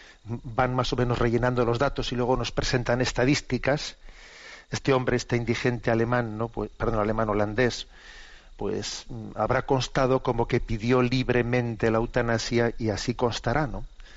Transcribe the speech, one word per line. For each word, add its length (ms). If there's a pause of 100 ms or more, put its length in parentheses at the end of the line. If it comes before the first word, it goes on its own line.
(260)
van 500
más 160
o 60
menos 220
rellenando 440
los 160
datos 320
y 40
luego 200
nos 160
presentan 480
estadísticas, 960 (760)
este 200
hombre, 240
este 220
indigente 520
alemán, 480
¿no?, 120
pues, 280
perdón, 220
alemán 300
holandés, 580 (680)
pues, 520
mm, 260
habrá 260
constado 640
como 240
que 120
pidió 420
libremente 880
la 80
eutanasia 800
y 120
así 240
constará, 540
¿no? 180 (320)